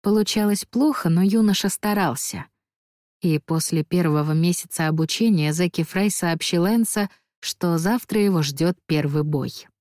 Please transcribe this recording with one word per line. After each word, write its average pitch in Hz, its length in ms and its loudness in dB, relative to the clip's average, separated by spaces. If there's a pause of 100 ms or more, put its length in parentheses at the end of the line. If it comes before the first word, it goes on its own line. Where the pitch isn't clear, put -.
Получалось 208 600 0
плохо, 269 440 0
но 170 140 4
юноша 202 440 2
старался. 190 760 -2 (760)
И 156 180 0
после 160 440 -2
первого 156 500 0
месяца 165 540 -2
обучения 160 640 0
Зеки 170 300 -2
Фрай 196 300 -2
сообщил 170 560 0
Энца, 214 420 0 (300)
что 170 400 -2
завтра 214 420 0
его 185 220 2
ждёт 147 420 0
первый 151 380 0
бой. 135 440 -4 (140)